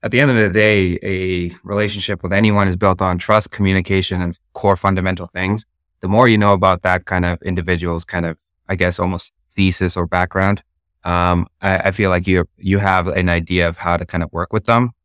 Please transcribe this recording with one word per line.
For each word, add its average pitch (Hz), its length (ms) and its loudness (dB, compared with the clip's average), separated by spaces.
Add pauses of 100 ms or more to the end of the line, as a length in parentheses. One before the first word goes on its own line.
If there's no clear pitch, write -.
at 107 100 -6
the 120 80 2
end 143 120 4
of 123 40 2
the 107 140 4
day, 101 520 2
a 92 640 -4
relationship 101 580 -6
with 92 120 -6
anyone 104 340 2
is 92 80 0
built 92 260 0
on 92 160 0
trust, 107 340 0
communication, 95 720 0
and 87 160 -6 (140)
core - 240 2
fundamental 92 520 -2
things. 98 380 -4 (360)
The 92 80 -6
more 113 180 4
you 110 100 6
know 104 140 4
about 95 300 2
that 90 240 0
kind 90 180 -2
of 87 200 -2
individual's 87 600 -4
kind 87 220 -6
of, 82 120 -6 (300)
I 95 80 -4
guess, 90 240 0
almost 90 320 -4 (240)
thesis 92 400 0
or 90 100 -4
background, 95 560 -2 (440)
um, 87 420 0 (140)
I, 95 160 0
I 98 140 0
feel 95 180 0
like 90 180 0
you, 92 300 2
you 98 220 0
have 92 280 2
an 90 220 0
idea 85 400 0
of 82 80 -8
how 87 180 -2
to 85 100 -2
kind 85 180 -4
of 76 100 -10
work 85 180 -6
with 107 140 -4
them. 120 240 2 (160)